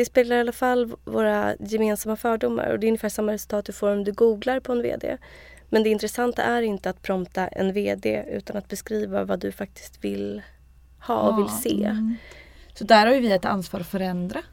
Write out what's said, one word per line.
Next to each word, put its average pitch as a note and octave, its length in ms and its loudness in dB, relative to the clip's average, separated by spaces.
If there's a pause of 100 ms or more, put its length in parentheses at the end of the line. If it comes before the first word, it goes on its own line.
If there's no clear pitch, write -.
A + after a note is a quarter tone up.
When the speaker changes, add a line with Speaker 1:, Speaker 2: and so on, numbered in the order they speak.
Speaker 1:
det A#3+ 40 2
speglar A#3+ 300 2
i A#3+ 40 4
alla A#3 120 0
fall B3 340 2
v-, A3+ 180 -8
våra G#3+ 560 0
gemensamma G#3+ 560 0
fördomar, A3+ 560 0
och A3 80 0
det G#3+ 60 0
är A3+ 40 4
ungefär A3 200 0
samma G#3+ 220 -2
resultat G#3 340 -4
du G#3 60 -10
får G3+ 200 0
om G3+ 120 0
du G3+ 80 -2
googlar A#3 480 2
på B3+ 120 -6
en A#3+ 100 0
V A#3+ 200 -2
D. - 160 -4 (520)
Men A3 140 4
det A3 60 2
intressanta A#3 540 0
är A#3+ 180 2
inte G3+ 280 -2
att - 120 -8
prompta F#3 460 -2
en F#3+ 260 -2
V G3+ 220 0
D G#3 360 -2
utan G3+ 260 -6
att G3 100 -8
beskriva G3+ 560 -4
vad F#3+ 160 -2
du G3 120 -6
faktiskt - 520 -14
vill G3+ 380 -6 (600)
ha A#3 140 -4 (140)
och A3 100 2
vill G3+ 100 2
Speaker 2:
Ja, A3 140 -6
Speaker 1:
se. G#3 220 0
Speaker 2:
mm. A3 300 -2 (580)
Så - 100 -12
där G#3+ 220 8
har A#3+ 80 6
ju C#4 60 4
vi A#3 120 2
ett F#3 140 2
ansvar F#3+ 340 -2
att E3+ 80 -10
förändra F#3 540 -4 (120)